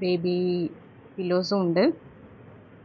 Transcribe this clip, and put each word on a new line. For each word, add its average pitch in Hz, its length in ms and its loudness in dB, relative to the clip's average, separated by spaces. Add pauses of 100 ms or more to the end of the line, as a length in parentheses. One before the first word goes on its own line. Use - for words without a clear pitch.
ബേബി 180 340 0 (800)
പില്ലോസും 180 480 0
ഉണ്ട്. 175 180 2 (1040)